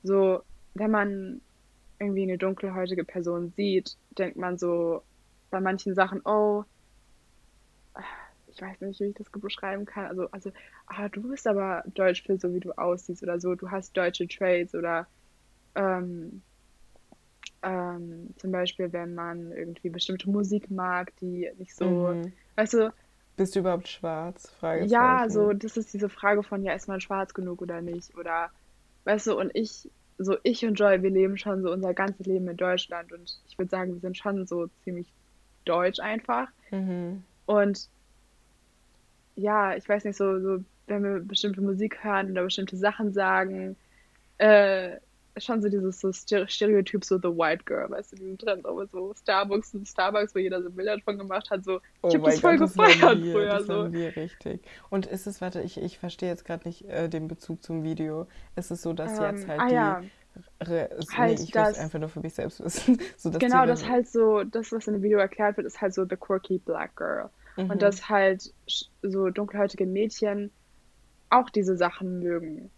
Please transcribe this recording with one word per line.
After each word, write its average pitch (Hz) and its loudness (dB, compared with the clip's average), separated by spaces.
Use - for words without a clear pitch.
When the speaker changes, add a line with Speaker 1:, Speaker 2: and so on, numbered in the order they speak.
Speaker 1:
so, 190 4
wenn 214 0
man 202 0
irgendwie 196 -2
eine 185 -2
dunkelhäutige 185 -4
Person 175 -4
sieht, 196 0
denkt 185 -6
man 180 -6
so 170 0
bei 190 -4
manchen 190 -2
Sachen, 190 2
„Oh“, 208 2
ich - -20
weiß 190 -14
nicht, 196 -8
wie 202 0
ich 202 -4
das - -14
gut 208 -10
beschreiben 202 -6
kann, 202 -10
also, 185 -6
also, 196 -12
„Ah, 202 -8
du 202 -10
bist 269 -6
aber 190 0
deutsch 185 2
für 196 2
so, 180 -2
wie 180 -2
du 180 -12
aussiehst“ 175 -4
oder 175 -4
so, 180 -2
„Du 180 -10
hast 190 -6
deutsche 180 0
Traits“ 180 0
oder, 170 -2
ähm, 180 -4
ähm, 175 -8
zum 190 -6
Beispiel, 180 -2
wenn 175 -8
man 170 -8
irgendwie 170 -8
bestimmte 185 -4
Musik 202 0
mag, 180 -2
die 180 -6
nicht 185 -16
so, 175 0
Speaker 2:
Mhm. 170 -6
Speaker 1:
weißt 220 0
du? 220 4
Speaker 2:
„Bist 190 0
du - 2
überhaupt 180 0
schwarz?“ 165 -8
Speaker 1:
Ja, 233 4
Speaker 2:
Fragezeichen. - -
Speaker 1:
so, 208 4
das 214 -4
ist 220 -6
diese 202 -2
Frage 208 2
von, 202 -6
ja, 185 -2
ist 196 -8
man 190 -6
schwarz 190 -6
genug 180 -8
oder 175 -8
nicht? 175 -10
Oder, 170 -6
weißt 208 0
du, 208 2
und 190 -2
ich, - -6
so 190 0
ich 240 2
und 220 2
Joy, 196 6
wir 190 2
leben 190 4
schon 190 -4
so 180 0
unser 185 -2
ganzes 190 -4
Leben 185 0
in 170 -8
Deutschland 180 -4
und 170 -16
ich - -20
würd 185 -4
sagen, 185 -4
wir 175 -12
sind 185 -8
schon 196 -4
so 175 -4
ziemlich 175 -8
deutsch 180 2
einfach. 233 -4
Speaker 2:
Mhm. 185 -4
Speaker 1:
Und 202 2
ja, 208 2
ich - -10
weiß 208 2
nicht, 202 -4
so, 190 2
so, 190 -2
wenn 208 -2
wir 196 -2
bestimmte 196 -2
Musik 196 -2
hören 196 0
oder 185 0
bestimmte 190 -4
Sachen 208 0
sagen, 190 0
äh, 196 8
schon 226 -2
so 208 2
dieses 190 0
so 190 -2
Stere-, 196 0
Stereotyp, 208 2
so 185 2
the 180 0
white 165 2
girl, - -4
weißt - -10
du, 202 -20
diesen 190 -10
Trend, 202 -4
aber 185 -6
so 190 -8
Starbucks, 202 -2
Starbucks, 208 0
wo 190 0
jeder 185 -2
so 175 -8
Bilder 196 -4
von 202 -4
gemacht 196 -6
hat, 196 -2
so, 190 -2
ich 170 6
Speaker 2:
Oh - 6
Speaker 1:
hab 156 4
das 156 6
Speaker 2:
mein - -2
Speaker 1:
voll 339 8
Speaker 2:
Gott, 277 6
das 311 2
Speaker 1:
gefeiert 403 8
Speaker 2:
waren 254 8
wir, 190 2
Speaker 1:
früher, - 0
Speaker 2:
das 202 0
Speaker 1:
so. - -10
Speaker 2:
waren 170 -2
wir, 165 -4
richtig. 175 -10
Und 196 0
ist - -8
es, 202 -10
warte, 180 -6
ich, - -6
ich - -8
verstehe 180 -6
jetzt 170 -8
grad 170 -8
nicht, 170 -10
äh, 170 -4
den 160 -4
Bezug 165 -10
zum 165 -6
Video. 160 -4
Ist 175 -8
es 175 -6
so, 170 -4
dass 214 -6
Speaker 1:
Ähm, - -
Speaker 2:
jetzt 202 -2
halt 151 -4
Speaker 1:
ah, 247 2
Speaker 2:
die 214 4
Speaker 1:
ja. 185 -14
Speaker 2:
Re-, 165 -2
s-, - -8
Speaker 1:
Halt, 226 4
Speaker 2:
nee, - -6
ich 165 -4
will's 214 4
Speaker 1:
dass - -
Speaker 2:
einfach 156 -6
nur 156 -6
für 151 -10
mich 160 -8
selbst - -6
wissen. 247 4
<laughs> - -18
So, - -4
dass 247 2
Speaker 1:
Genau, 254 8
Speaker 2:
die - -
Speaker 1:
das 240 2
Speaker 2:
dann - -
Speaker 1:
halt 247 2
so, 220 4
das, 220 -4
was 226 -4
in 214 0
dem 202 0
Video 208 6
erklärt 202 2
wird, 190 -4
ist - -10
halt 190 0
so 190 0
the 190 -4
quirky 190 -2
black 160 -4
girl. - -4
Speaker 2:
Mhm. 185 -2
Speaker 1:
Und 196 0
dass 202 4
halt 196 4
sch-, - -6
so 190 0
dunkelhäutige 202 0
Mädchen 202 -2
auch 254 6
diese 190 2
Sachen 180 0
mögen. 170 -4